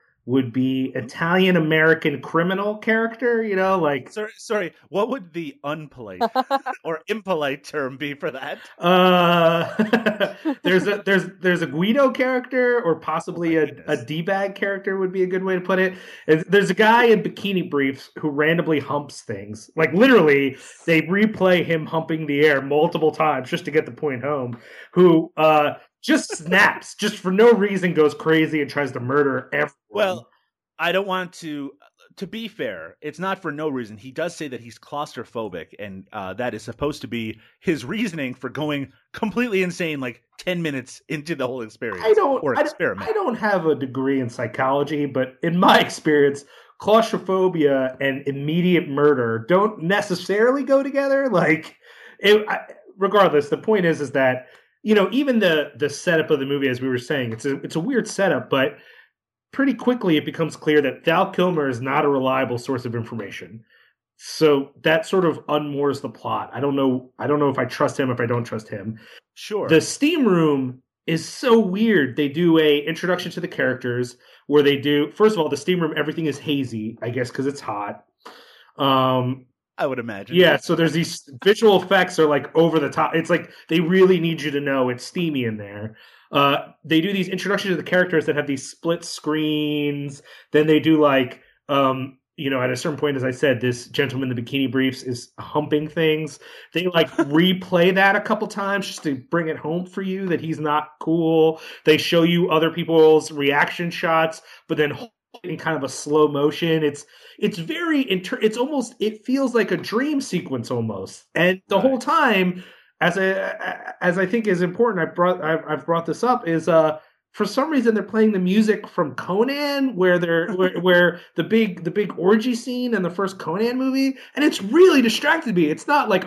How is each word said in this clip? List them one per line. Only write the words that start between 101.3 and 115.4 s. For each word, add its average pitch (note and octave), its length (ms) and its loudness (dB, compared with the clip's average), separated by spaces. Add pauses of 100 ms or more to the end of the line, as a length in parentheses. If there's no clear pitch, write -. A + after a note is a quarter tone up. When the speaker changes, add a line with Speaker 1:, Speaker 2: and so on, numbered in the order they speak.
Speaker 1:
They D#3 140 6
show E3+ 240 2
you F3 280 2
other D#3+ 200 2
people's D#3 640 4
reaction D3+ 580 0
shots, D#3+ 500 0 (280)
but E3 100 -4
then C#3+ 180 0 (460)
in F3+ 160 -8
kind D#3+ 180 -4
of C3+ 60 -6
a C3+ 60 -4
slow D3+ 400 2
motion. D3+ 560 0
It's, C#3+ 200 -4 (360)
it's G#3+ 180 -2
very D#4 500 -2
inter-, F#3+ 320 -2
it's G#3+ 160 2
almost, C4+ 440 -2
it G#3+ 240 -4
feels C4 280 0
like G3+ 200 0
a E3+ 40 2
dream C4+ 440 -2
sequence C3 500 -6
almost. A2 540 -6 (100)
And F3+ 320 2
the G3+ 100 0
Speaker 2:
Right. G3 80 2
Speaker 1:
whole C4 140 2
time, G#3 640 0 (380)
as F3 180 0
I, F#3+ 800 -4
as F3 160 0
I F#3 100 2
think A3 200 0
is F3+ 160 0
important, F3+ 460 0
I - 40 -14
brought, F3+ 300 0